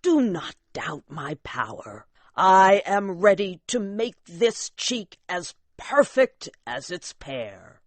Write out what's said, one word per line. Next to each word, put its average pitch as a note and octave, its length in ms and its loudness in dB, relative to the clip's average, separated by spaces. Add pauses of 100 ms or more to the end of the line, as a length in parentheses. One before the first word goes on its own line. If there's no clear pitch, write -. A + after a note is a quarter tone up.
do E4 180 4
not G3 360 -2 (160)
doubt - 360 -10
my D3 340 -10
power. A2 640 -10 (300)
I F#3+ 500 8
am G3 320 -4
ready F#3+ 500 2
to B3 100 -4
make G#3+ 360 -6 (100)
this G3 520 -4
cheek - 420 -8 (100)
as F3 260 -8 (220)
perfect - 720 0 (180)
as B2 240 -10
its - 220 -12
pair. G#2+ 760 -14